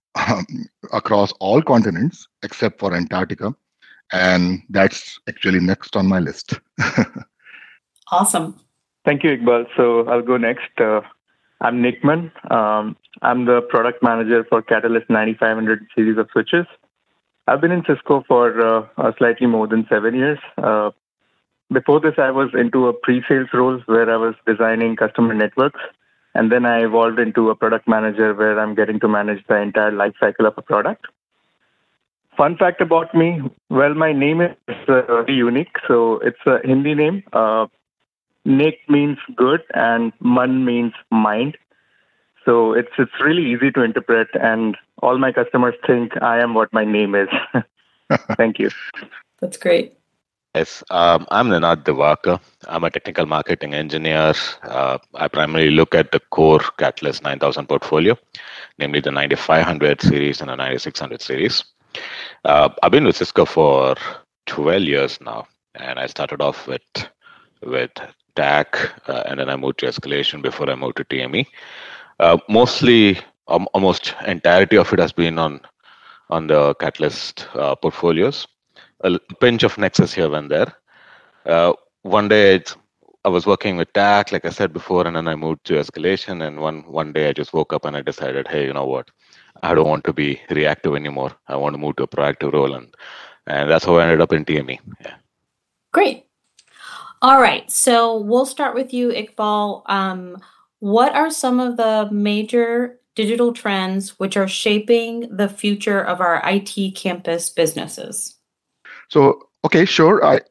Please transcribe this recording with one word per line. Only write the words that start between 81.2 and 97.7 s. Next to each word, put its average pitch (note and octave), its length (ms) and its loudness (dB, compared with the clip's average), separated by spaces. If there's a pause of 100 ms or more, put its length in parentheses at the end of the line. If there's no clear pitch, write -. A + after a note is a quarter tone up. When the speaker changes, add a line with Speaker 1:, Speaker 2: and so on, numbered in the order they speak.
Speaker 4:
Uh, E2+ 280 4 (300)
one G#2 260 0
day G2+ 260 6
it's, - 220 -4 (480)
I G2 60 2
was F2 160 0
working G2 300 0
with E2 180 -4
tac, G2+ 360 2
like F2+ 140 -4
I E2+ 60 -4
said F2 220 -4
before, F2 360 -2
and E2+ 80 -6
then E2 100 -4
I D#2+ 80 -4
moved D#2 300 -6
to - 100 -2
Escalation. E2 720 -4
And D2+ 140 -10
one, D#2 220 -6
one D#2 300 -6
day D2+ 160 0
I C#2+ 40 -2
just D2 200 -8
woke D#2+ 200 -2
up D2+ 120 -6
and D2 120 -6
I C#2+ 40 -8
decided, C2+ 460 -8
"Hey, D2+ 180 -4
you C2+ 80 -6
know C#2 140 -6
what? C2 240 -8 (540)
I E2+ 100 0
don't D#2+ 140 4
want D#2 160 -2
to F2 80 -2
be C#2+ 280 -4 (100)
reactive D2+ 440 0
anymore. C#2+ 380 -6 (160)
I - 80 -6
want C#2+ 180 -4
to C#2+ 40 -8
move D2 180 -6
to - 80 -4
a - 20 -8
proactive C#2+ 460 -4
role." C#2 240 0
And, A#1+ 180 -18 (540)
and D2 200 -2
that's D#2+ 180 2
how F2 100 4
I E2+ 80 6
ended E2 160 4
up E2 120 2
in D#2 120 0
T D#2 120 -2
M C2+ 140 -6
E. B1+ 80 -10 (220)
Yeah. - 160 -20 (720)
Speaker 2:
Great. - 360 0 (960)
All C4 180 6
right. F#3 320 0